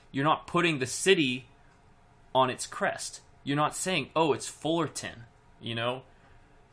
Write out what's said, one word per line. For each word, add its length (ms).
you're 120
not 240
putting 320
the 80
city 600
on 160
its 160
crest. 540
You're 140
not 180
saying, 400
"Oh, 180
it's 140
Fullerton," 760
you 140
know? 300